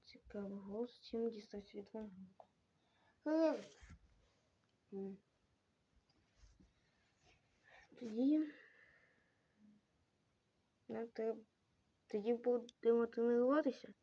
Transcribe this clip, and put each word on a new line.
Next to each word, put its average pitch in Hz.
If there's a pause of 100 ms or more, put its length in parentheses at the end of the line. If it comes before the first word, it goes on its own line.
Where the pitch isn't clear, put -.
Цікаво, 202
голос 202
чим 233
дістався 208
від 202
вогню. 190 (1000)
Е, 311 (1300)
м. 196 (2750)
Тоді... 262 (2500)
Нам 233
треба... 226 (680)
Тоді 214
будемо 240
тренуватися. 240